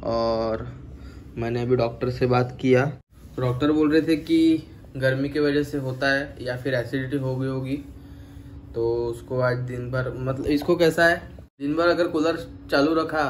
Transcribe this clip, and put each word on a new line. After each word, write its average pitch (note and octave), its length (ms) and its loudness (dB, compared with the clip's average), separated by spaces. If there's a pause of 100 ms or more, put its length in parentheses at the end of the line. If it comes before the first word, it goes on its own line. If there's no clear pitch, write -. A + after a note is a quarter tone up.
और A2+ 640 -2 (680)
मैंने A#2 240 -2
अभी B2 140 2
doctor A#2+ 340 0
से B2+ 180 0
बात B2 340 2
किया, C3 300 6 (480)
Doctor B2+ 320 2
बोल D#3 200 4
रहे D#3 100 6
थे D#3 160 2
कि D#3+ 500 2 (300)
गर्मी C3 320 2
की C#3+ 100 -2
वजह D3 240 2
से C#3+ 140 -4
होता C3 340 -2
है C#3 300 -2
या B2 160 -6
फिर C3 180 -4
acidity C3 420 -2
हो C3 180 -2
गई C3 120 -2
होगी। C3 280 -4 (1000)
तो A#2 80 0 (220)
उसको A#2 340 -6
आज B2 200 2
दिन B2 320 -6
भर, B2+ 260 -2
मतलब C3 300 -4
इसको D3+ 280 2
कैसा E3+ 320 4
है, E3+ 80 4 (440)
दिन C#3+ 160 -2
भर E3+ 120 2
अगर E3+ 200 2
कूलर D#3+ 300 0 (340)
चालू D3 240 4
रखा D#3 340 0